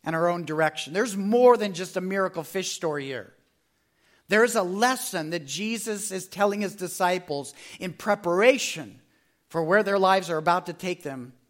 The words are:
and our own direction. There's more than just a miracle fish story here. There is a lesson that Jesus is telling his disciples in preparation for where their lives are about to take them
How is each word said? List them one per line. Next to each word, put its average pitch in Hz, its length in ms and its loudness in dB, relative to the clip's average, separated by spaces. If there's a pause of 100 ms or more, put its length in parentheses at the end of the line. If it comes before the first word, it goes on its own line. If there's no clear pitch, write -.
and 160 140 -4
our 170 120 2
own 175 160 -2
direction. 156 480 -2
There's 202 240 -2
more 240 400 6
than 202 180 -4
just 180 220 -8
a 180 60 -2
miracle 185 400 -2
fish 185 300 -6
story 147 320 -4
here. 131 300 -10 (920)
There 214 160 6
is 226 120 0
a 202 60 4
lesson 190 680 0
that 165 160 -6
Jesus 208 640 -6
is 185 160 -8
telling 202 360 0
his 208 120 -4
disciples 180 800 -2 (260)
in 180 140 -8
preparation 202 1080 0 (460)
for 165 140 -4
where 190 200 4
their 202 160 0
lives 190 320 4
are 160 80 -2
about 175 280 2
to 175 60 -8
take 180 300 -8
them 131 320 -10 (160)